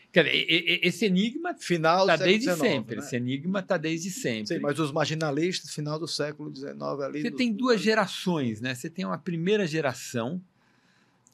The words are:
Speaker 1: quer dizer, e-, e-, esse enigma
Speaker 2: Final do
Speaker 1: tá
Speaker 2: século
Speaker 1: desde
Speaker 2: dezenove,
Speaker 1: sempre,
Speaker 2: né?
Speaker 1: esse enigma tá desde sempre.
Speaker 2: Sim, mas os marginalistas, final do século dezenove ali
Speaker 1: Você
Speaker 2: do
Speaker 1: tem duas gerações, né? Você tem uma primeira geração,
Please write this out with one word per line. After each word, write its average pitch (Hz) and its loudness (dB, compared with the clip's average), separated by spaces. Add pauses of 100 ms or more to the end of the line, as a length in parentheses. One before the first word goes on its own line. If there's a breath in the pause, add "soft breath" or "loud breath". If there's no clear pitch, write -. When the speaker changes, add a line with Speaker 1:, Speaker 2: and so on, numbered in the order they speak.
(100)
Speaker 1:
quer 165 6
dizer, 131 4
e-, 170 2
e-, 175 2
esse 180 0
enigma 240 2
Speaker 2:
Final 170 4
do 190 6
Speaker 1:
tá 180 6
Speaker 2:
século 170 4
Speaker 1:
desde 220 4
Speaker 2:
dezenove, 269 2
Speaker 1:
sempre, 117 -2
Speaker 2:
né? 104 -8
Speaker 1:
esse - -6
enigma 143 -2
tá 185 0
desde 165 -2
sempre. 117 -4
Speaker 2:
Sim, 135 -4
mas 143 -2
os 151 0
marginalistas, 156 -2
final 151 -4
do 160 -8
século 151 -6
dezenove 143 -8
ali 135 -6
Speaker 1:
Você 233 -2
Speaker 2:
do 139 -12
Speaker 1:
tem 247 0
duas 233 2
gerações, 180 0
né? 127 -4
Você 139 -10
tem 185 -8
uma 185 -4
primeira 185 0
geração, 143 -2 (920 soft breath)